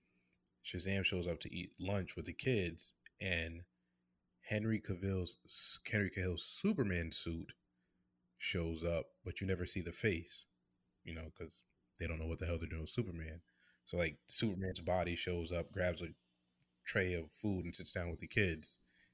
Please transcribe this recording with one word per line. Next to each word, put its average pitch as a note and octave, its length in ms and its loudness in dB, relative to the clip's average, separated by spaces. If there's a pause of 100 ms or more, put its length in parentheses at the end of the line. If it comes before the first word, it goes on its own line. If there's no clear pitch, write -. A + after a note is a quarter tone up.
(640)
Shazam F#2 400 0
shows F2+ 220 2
up E2 140 0
to - 120 -8
eat F2 260 -6
lunch F#2 360 0
with - 100 -4
the - 80 -6
kids, F#2 600 0 (280)
and E2+ 420 -2 (800)
Henry G#2+ 400 2
Cavill's, F#2 560 -2 (480)
Henry G2+ 260 4
Cavill's F2+ 340 0
Superman G2 680 2
suit - 420 -4 (840)
shows E2 460 0
up, E2+ 240 2 (180)
but - 160 -6
you F#2+ 60 0
never F2+ 180 2
see F2+ 160 -2
the E2 120 -4
face, - 520 0 (580)
you E2 100 -8
know, D#2+ 180 -6
'cause - 320 -12 (360)
they E2+ 80 -2
don't D#2+ 120 -2
know D#2+ 80 0
what E2 120 -2
the E2 80 -2
hell E2+ 120 2
they're D#2+ 100 -2
doing D#2+ 140 -4
with - 80 -6
Superman. E2 500 -2 (440)
So, - 120 -2
like, E2 300 2
Superman's F#2+ 540 0
body F2 340 4
shows E2+ 360 0
up, E2+ 200 0
grabs F2+ 300 2
a E2 140 -6 (680)
tray F#2 280 4
of E2 180 -2
food, F#2 340 0
and F2 100 -4
sits - 180 -4
down F2 180 0
with E2+ 80 -6
the - 80 -8
kids. F2 520 2 (340)